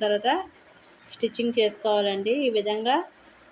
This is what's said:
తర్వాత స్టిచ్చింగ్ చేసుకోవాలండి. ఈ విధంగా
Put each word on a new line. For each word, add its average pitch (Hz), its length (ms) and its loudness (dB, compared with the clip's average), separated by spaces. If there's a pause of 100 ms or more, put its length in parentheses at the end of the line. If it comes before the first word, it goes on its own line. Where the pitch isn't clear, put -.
తర్వాత 208 280 0 (840)
స్టిచ్చింగ్ 233 460 -2
చేసుకోవాలండి. 208 720 0 (140)
ఈ - 100 2
విధంగా 214 380 0 (560)